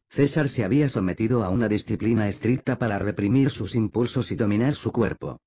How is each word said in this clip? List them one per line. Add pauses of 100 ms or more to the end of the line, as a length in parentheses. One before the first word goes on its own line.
César
se
había
sometido
a
una
disciplina
estricta
para
reprimir
sus
impulsos
y
dominar
su
cuerpo.